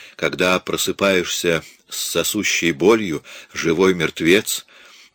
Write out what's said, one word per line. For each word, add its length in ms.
когда 440
просыпаешься 1040
с 100
сосущей 760
болью, 500
живой 420
мертвец, 680